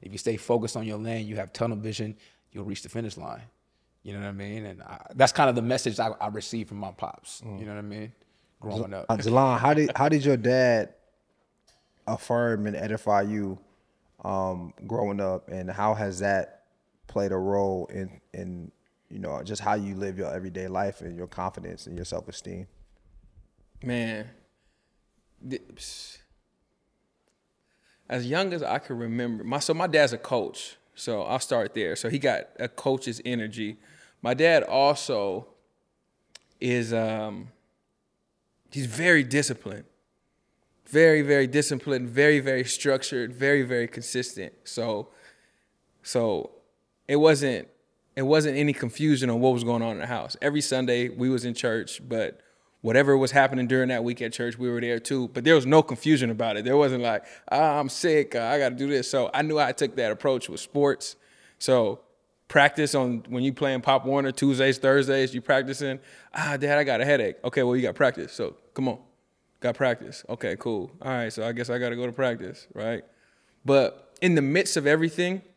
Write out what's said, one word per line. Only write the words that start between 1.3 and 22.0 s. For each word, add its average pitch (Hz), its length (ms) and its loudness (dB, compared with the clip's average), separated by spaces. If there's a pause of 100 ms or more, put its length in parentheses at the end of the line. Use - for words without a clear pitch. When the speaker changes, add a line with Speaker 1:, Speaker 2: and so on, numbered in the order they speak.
Speaker 1:
have 98 160 -10
tunnel 117 240 -4
vision, 107 400 -8 (360)
you'll 101 120 -12
reach 101 180 -10
the - 60 -16
finish 110 280 -8
line. 80 260 -14 (600)
You 98 120 -14
know 101 60 -10
what 101 80 -8
I 101 40 -10
mean? 101 320 -10
And 98 180 -16
I, - 320 -18
that's 131 180 6
kind 143 180 4
of 120 60 2
the 117 60 -2
message 120 360 0
I, 113 100 0 (120)
I 104 80 -2
received 107 400 -8
from 101 100 -12
my 95 140 -10
pops. - 520 -14
Speaker 2:
Mm. 101 160 -12
Speaker 1:
You 110 60 -12
know 104 80 -12
what 104 40 -10
I 104 40 -12
mean? 107 300 -12 (480)
Growing 107 300 -6
Speaker 2:
J-, 98 60 -10
Speaker 1:
up. 95 120 -10
Speaker 2:
uh, 113 80 -6
Jalon, 120 420 2
how 135 160 4
did, 151 220 2
how 139 120 2
did 151 160 0
your 139 120 2
Speaker 1:
<laughs> - 20 -2
Speaker 2:
dad 123 560 2 (1120)
affirm 113 600 -2
and 104 100 -6
edify 101 460 0
you, 101 360 -4 (680)
um, 92 480 -4 (140)
growing 101 340 -2
up, 95 280 -4
and 90 220 -8
how 101 240 0
has 98 260 -4
that 98 440 -2 (420)
played 101 260 -2
a 95 40 -2
role 95 560 -2
in, 95 280 -10 (120)
in, 90 400 -12 (380)
you - 80 -14
know, 73 240 -8
just 101 180 -8
how 104 140 0
you 101 200 -4
live 95 220 -8
your 95 160 -6
everyday 92 360 -8
life 95 320 -4
and 85 160 -12
your 87 100 -10
confidence 87 600 -10
and 82 100 -12
your 87 80 -10